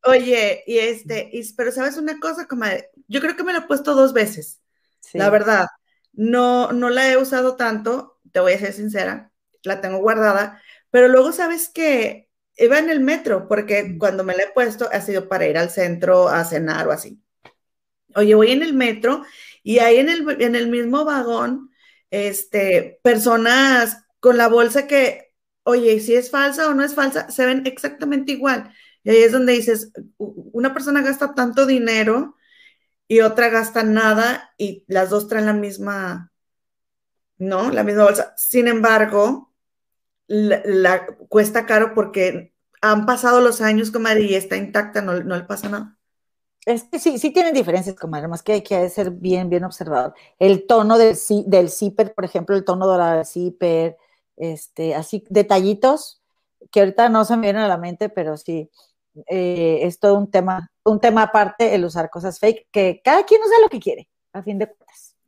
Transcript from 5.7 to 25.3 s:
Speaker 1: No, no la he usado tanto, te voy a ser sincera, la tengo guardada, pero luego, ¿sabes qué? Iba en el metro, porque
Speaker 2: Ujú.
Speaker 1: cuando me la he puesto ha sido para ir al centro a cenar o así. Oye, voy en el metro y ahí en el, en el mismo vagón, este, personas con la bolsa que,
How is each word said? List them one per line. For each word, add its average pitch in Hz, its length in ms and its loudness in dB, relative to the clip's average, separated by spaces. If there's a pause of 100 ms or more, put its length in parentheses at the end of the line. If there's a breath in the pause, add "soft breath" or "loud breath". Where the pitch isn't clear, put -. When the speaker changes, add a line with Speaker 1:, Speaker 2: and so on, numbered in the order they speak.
Speaker 1:
No, 247 580 0
no 247 180 -2
la 262 220 0
he 254 60 4
usado 254 380 0
tanto, 226 640 -6 (120)
te 190 80 -2
voy 180 140 4
a 196 60 -2
ser 202 140 -8
sincera, 208 580 -8 (320)
la 190 180 -6
tengo 185 180 -6
guardada, 208 640 0 (280 soft breath)
pero 247 180 6
luego, 262 240 6
¿sabes 339 380 -4
qué? 285 600 -4 (280)
Iba 247 220 4
en 320 100 -2
el 311 100 -2
metro, 262 480 -2
porque 208 360 -2
Speaker 2:
Ujú. 180 160 -10
Speaker 1:
cuando 190 240 -2
me 185 120 -4
la 190 80 -2
he 202 100 -6
puesto 240 380 -2
ha 202 100 -4
sido 190 280 -6
para 180 180 -2
ir 151 100 -2
al 170 120 -2
centro 180 600 2
a 165 160 0
cenar 160 420 -4
o - 40 -2
así. - 300 -10 (960)
Oye, 214 200 4
voy 220 160 6
en 277 120 0
el 320 100 -4
metro 247 500 -2 (400 loud breath)
y 220 160 2
ahí 233 180 6
en 277 120 4
el, 311 320 -2
en 240 140 0
el 240 140 -2
mismo 240 360 -2
vagón, 247 680 -4 (380 soft breath)
este, 202 960 -2
personas 233 1000 2 (160)
con 247 180 4
la 233 120 4
bolsa 233 380 2
que, 277 460 0 (300)